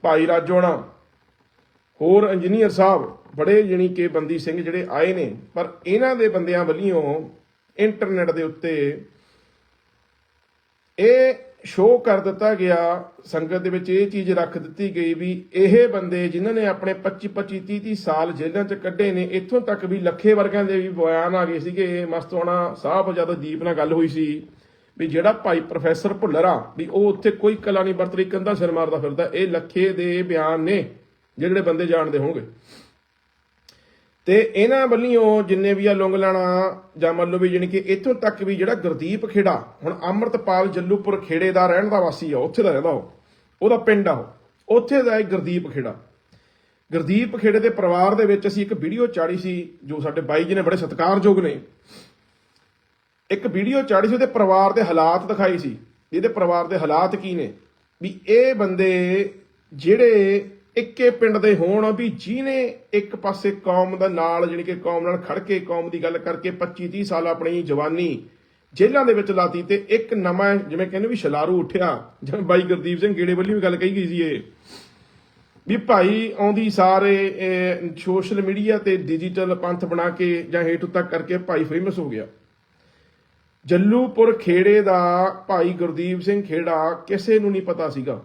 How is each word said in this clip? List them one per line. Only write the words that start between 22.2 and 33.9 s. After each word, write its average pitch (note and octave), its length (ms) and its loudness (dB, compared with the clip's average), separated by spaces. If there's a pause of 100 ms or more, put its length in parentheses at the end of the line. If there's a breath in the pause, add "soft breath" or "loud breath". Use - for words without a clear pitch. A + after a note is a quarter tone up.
ਸਾਹਿਬ F#3 400 -2
ਜਦ E3+ 200 -2
ਦੀਪ D#3 280 -8
ਨਾਲ E3+ 120 -2
ਗੱਲ D3+ 180 0
ਹੋਈ D#3+ 160 2
ਸੀ D3+ 400 -4 (500 soft breath)
ਵੀ E3 80 -4
ਜਿਹੜਾ E3 260 2
ਭਾਈ F3+ 280 0
ਪ੍ਰੋਫੈਸਰ E3 520 -2
ਭੁੱਲਰ E3+ 320 0
ਆ D#3+ 320 0
ਵੀ - 100 -8
ਉਹ G3+ 200 2
ਉੱਥੇ G3+ 240 2
ਕੋਈ G#3 240 2
ਕਲਾ G3+ 280 0
ਨਹੀਂ F#3+ 120 0
ਵਰਤ F3+ 200 -4
ਰਹੀ, F#3 100 0
ਕੰਧਾਂ F#3+ 300 -2
ਸਿਰ E3+ 180 -2
ਮਾਰਦਾ D#3+ 240 0
ਫਿਰਦਾ, C#3+ 380 -4
ਇਹ F#3 140 0
ਲੱਖੇ E3+ 400 -2
ਦੇ F3+ 340 -2
ਬਿਆਨ D#3+ 380 0
ਨੇ E3 300 -2 (480)
ਜਿਹੜੇ F3 220 0
ਬੰਦੇ E3+ 260 0
ਜਾਣਦੇ D#3 320 0
ਹੋਣਗੇ। C#3+ 220 -2 (1900 soft breath)